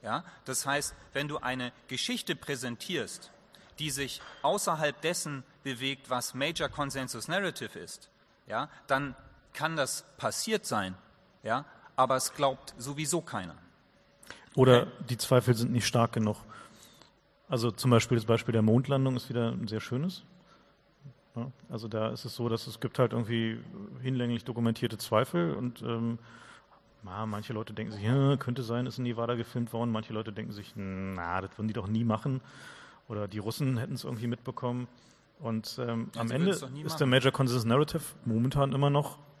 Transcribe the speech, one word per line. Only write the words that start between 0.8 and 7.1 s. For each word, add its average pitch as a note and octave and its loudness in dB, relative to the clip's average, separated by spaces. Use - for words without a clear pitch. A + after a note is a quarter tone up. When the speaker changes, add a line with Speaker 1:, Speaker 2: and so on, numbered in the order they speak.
Speaker 1:
wenn D3 -2
du D3 -6
eine B2+ -4
Geschichte F3 -4
präsentierst, B2 -6
die D3+ -4
sich C3+ -6
außerhalb D#3 0
dessen D#3 -2
bewegt, C3+ -4
was B2 -2
Major D3 -2
Consensus C3+ -4